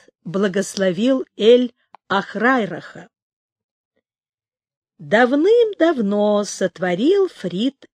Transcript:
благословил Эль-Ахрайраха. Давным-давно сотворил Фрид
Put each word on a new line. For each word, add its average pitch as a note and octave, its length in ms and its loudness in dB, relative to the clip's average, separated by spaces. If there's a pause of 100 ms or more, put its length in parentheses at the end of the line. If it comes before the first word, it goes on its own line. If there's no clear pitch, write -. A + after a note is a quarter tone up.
(240)
благословил G3 1000 -2 (100)
Эль-Ахрайраха. G#3 1700 -2 (1900)
Давным-давно B3 1500 2
сотворил G3 800 -2
Фрид G3 680 -8